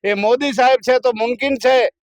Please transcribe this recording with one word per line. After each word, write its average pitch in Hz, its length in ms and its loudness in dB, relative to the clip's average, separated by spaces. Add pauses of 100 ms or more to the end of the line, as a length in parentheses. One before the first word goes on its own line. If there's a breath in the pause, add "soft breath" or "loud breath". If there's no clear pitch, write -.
એ 208 100 -2
મોદી 247 380 0
સાહેબ 247 340 2
છે 247 120 2
તો 247 120 0 (100)
મુમકિન 247 340 -2 (100)
છે 254 100 2 (280)